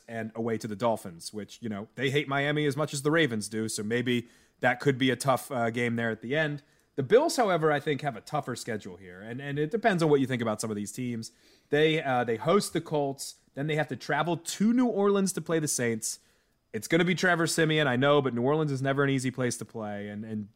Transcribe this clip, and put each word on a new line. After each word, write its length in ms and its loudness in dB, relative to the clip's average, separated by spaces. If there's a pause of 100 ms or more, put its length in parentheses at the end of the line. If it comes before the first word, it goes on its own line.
and 280 -8
away 220 -2
to 100 -8
the 80 -8
Dolphins, 560 -4
which, 300 -12
you 80 -6
know, 260 -8
they 140 -2
hate 180 0
Miami 380 0
as 100 0
much 180 -2
as 100 -6
the 80 2
Ravens 360 2
do. 220 -4
So 140 -6
maybe 440 0 (340)
that 180 2
could 180 2
be 140 2
a 40 2
tough, 360 0
uh, 180 0
game 260 -2
there 140 -2
at 120 -6
the 140 -6
end. 280 -2 (320)
The 80 -2
Bills, 340 4
however, 340 4
I 80 2
think 220 -2
have 160 -4
a 40 -16
tougher 340 -6
schedule 420 -8
here. 240 -18
And, 180 -10
and 200 -6
it 100 0
depends 320 2
on 80 4
what 100 6
you 60 0
think 160 -2
about 200 0
some 100 -4
of 40 -4
these 160 -6
teams. 400 -8 (380)
They, 320 2
uh, 220 0
they 140 0
host 360 2
the 80 -2
Colts. 540 -4 (180)
Then 140 -4
they 80 -2
have 140 -2
to 60 -8
travel 400 -2
to 380 0
New 140 4
Orleans 460 2
to 80 -6
play 180 0
the 80 0
Saints. 520 -2 (560)
It's 140 -8
gonna 160 4
be 100 2
Trevor 320 2
Siemian, 400 2
I 80 2
know, 260 6
but 120 0
New 80 -2
Orleans 300 2
is 100 -4
never 220 2
an 60 2
easy 220 0
place 260 -2
to 80 -10
play, 440 -8
and, 160 -8
and, 300 -6